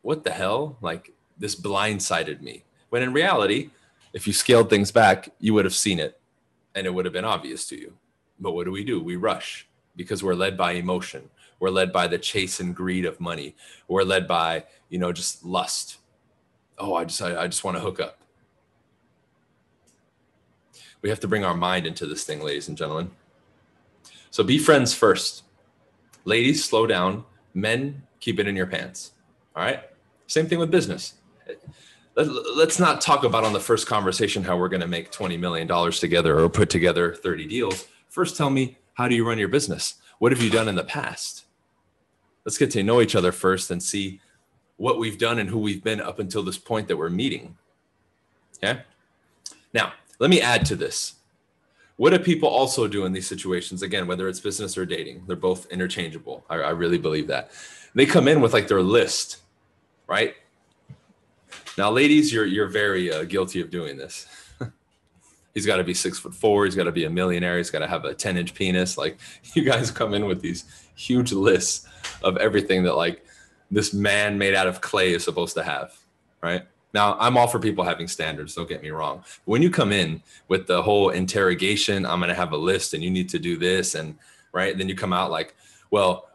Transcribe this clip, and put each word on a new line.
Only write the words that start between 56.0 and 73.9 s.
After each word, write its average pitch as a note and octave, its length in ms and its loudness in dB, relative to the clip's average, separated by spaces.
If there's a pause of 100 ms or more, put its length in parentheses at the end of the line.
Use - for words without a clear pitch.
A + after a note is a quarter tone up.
I, E2 80 -6
I D2+ 140 -2
really E2+ 280 0
believe D#2 300 -2
that. C2+ 220 -6 (440)
They C3 120 8
come C#3 220 6
in D3+ 140 6
with, A2+ 100 4
like, G#2 160 4
their G2 140 4
list, G2 560 2 (680)
right? G#3 300 0 (1400)
Now, G2+ 120 2
ladies, D3 420 6
you're, A2 140 2
you're G2 220 0
very, F#2+ 420 0
uh, D#2 140 -2
guilty F#2 380 -2
of D#2+ 80 -10
doing D#2 260 -8
this. C2+ 300 -14 (340)
<laughs> - 920 -18
He's G2 120 -4
gotta F#2+ 180 2
be F2 100 -2
six-foot-four. G2+ 720 0
He's F#2 80 -2
gotta E2+ 180 0
be E2 120 -2
a D#2 60 -4
millionaire. F2+ 460 0
He's F2 140 -2
gotta D#2 160 -4
have E2 180 -4
a C#2+ 80 -6
ten-inch F2 420 -4
penis. F#2 440 0
Like, C#3 200 -4 (180)
<laughs> - 180 -20
you D#3+ 80 2
guys A#2+ 280 2
come G#2+ 220 -2
in G#2 140 0
with F#2 160 -2
these F2 220 -8 (320)
huge B2 360 0
lists F#2+ 540 2 (360)
of F#2 160 2
everything F#2+ 440 2
that, F2 140 2
like, E2+ 280 -2 (460)
this G2+ 240 0